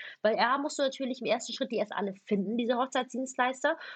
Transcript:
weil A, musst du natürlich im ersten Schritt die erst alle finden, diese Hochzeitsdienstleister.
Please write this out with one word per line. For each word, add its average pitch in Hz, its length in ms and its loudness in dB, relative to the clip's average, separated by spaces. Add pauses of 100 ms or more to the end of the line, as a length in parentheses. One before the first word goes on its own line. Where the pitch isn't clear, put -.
(220)
weil 214 180 4
A, 240 200 4
musst 294 200 -2
du 294 40 4
natürlich 269 380 -2
im 226 60 -4
ersten 233 260 0
Schritt 240 180 -2
die 233 60 -2
erst 202 180 -2
alle 190 200 -2 (120)
finden, 202 320 0
diese 240 180 2
Hochzeitsdienstleister. 262 1040 0 (180)